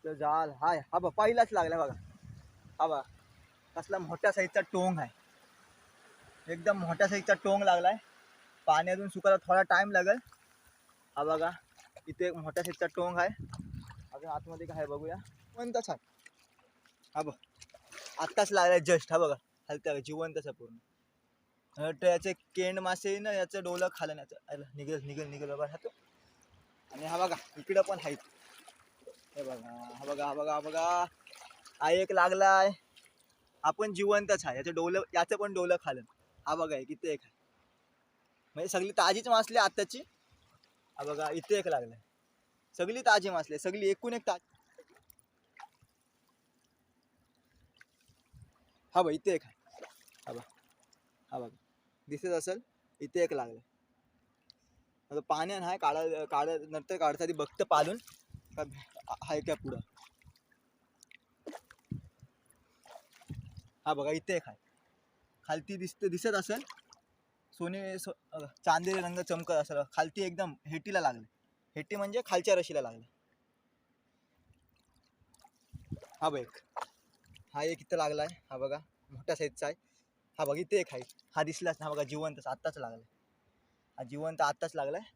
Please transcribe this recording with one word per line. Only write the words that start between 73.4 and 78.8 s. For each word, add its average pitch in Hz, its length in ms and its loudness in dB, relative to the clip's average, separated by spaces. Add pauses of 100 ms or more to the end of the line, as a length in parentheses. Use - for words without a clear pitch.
हा 156 80 0
बघ 143 100 -4
एक, - 180 -12 (960)
हा 143 100 -4
एक 165 180 -2
इथं 170 160 -2
लागलाय, 151 300 0 (220)
हा 131 80 -10
बघा 139 200 -4 (340)